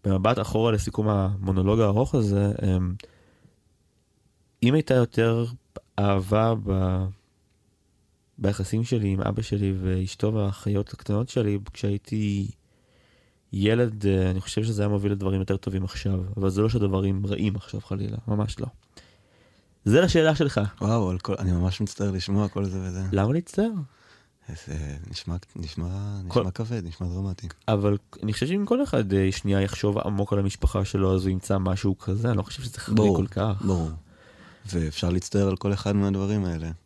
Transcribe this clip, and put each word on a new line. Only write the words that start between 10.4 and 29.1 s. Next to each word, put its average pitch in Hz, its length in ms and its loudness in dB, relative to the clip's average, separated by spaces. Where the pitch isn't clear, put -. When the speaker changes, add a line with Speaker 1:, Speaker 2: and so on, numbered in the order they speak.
Speaker 1:
הקטנות 107 360 -2
שלי, 104 280 0
כשהייתי 101 760 -2
ילד, 107 540 2
אה, 92 240 4
אני 92 100 -2
חושב - 220 -4
שזה 110 180 0
היה 104 80 0
מוביל 101 220 0
לדברים 98 280 0
יותר 95 180 0
טובים 95 260 -4
עכשיו, 95 360 -4
אבל 98 120 2
זה 95 120 0
לא 110 80 4
שדברים 98 560 0
רעים 101 300 -2
עכשיו 104 260 -10
חלילה, 104 360 -6
ממש 107 320 -4
לא. - 80 -6
זה 120 160 6
לשאלה 160 340 4
שלך. 139 260 2
Speaker 2:
וואו, 104 280 2
על 92 100 -2
כל, 98 200 -4
אני 92 120 0
ממש 92 300 0
מצטער 101 300 -4
לשמוע 98 360 0
כל 98 180 -4
זה 95 160 -4
וזה. 92 200 -6
Speaker 1:
למה 101 220 2
להצטער? 190 360 -2
Speaker 2:
זה 71 80 -6
נשמע, 87 240 -8
נשמע, 82 320 -8
Speaker 1:
כל 101 120 0
Speaker 2:
נשמע 92 120 0
כבד, 113 340 -6
נשמע 87 220 -8
דרמטי. 92 400 -6
Speaker 1:
אבל 101 300 4
אני 107 100 -2
חושב 131 140 -2
שאם 202 180 0
כל 254 180 2
אחד, 107 300 0